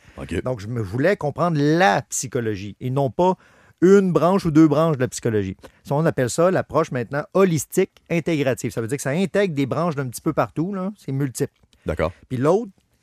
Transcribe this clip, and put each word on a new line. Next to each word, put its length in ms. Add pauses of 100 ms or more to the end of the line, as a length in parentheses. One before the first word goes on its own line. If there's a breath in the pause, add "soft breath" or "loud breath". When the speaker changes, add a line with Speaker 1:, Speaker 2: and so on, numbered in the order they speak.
(160 soft breath)
Speaker 1:
Ok. 260
Speaker 2:
Donc, 160
je 80
me 160
voulais 340
comprendre 440
la 420
psychologie 800
et 100
non 200
pas 260 (440 soft breath)
une 320
branche 320
ou 60
deux 160
branches 300
de 60
la 40
psychologie. 500 (280 loud breath)
Ça, 100
on 100
appelle 260
ça 200
l'approche 400
maintenant 320 (100)
holistique 600 (180)
intégrative. 640
Ça 80
veut 80
dire 80
que 80
ça 60
intègre 440
des 120
branches 280
d'un 140
petit 120
peu 120
partout, 420
là. 220
C'est 160
multiple. 400 (340)
Speaker 1:
D'accord. 240 (180)
Speaker 2:
Puis 100
l'autre, 340 (300)